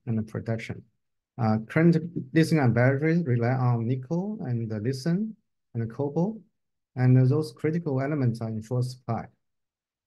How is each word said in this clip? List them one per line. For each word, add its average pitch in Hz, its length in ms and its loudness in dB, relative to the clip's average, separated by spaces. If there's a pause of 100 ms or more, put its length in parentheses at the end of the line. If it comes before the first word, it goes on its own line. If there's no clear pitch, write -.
and 110 200 -2
production. - 560 -8 (540)
Uh, 110 220 2 (100)
current 165 280 4 (360)
lithium 156 400 4
batteries 139 520 2
rely 120 260 0
on 123 360 0
nickel 165 560 -4
and 117 280 -4 (120)
lithium 170 540 -2 (380)
and 113 180 -4
cobalt, 165 460 -4 (580)
and 127 200 6 (120)
those 156 240 0
critical 156 480 -2
elements 135 400 -2
are 113 80 -6
in 110 140 -6
short 123 220 -4
supply. 113 420 -8 (800)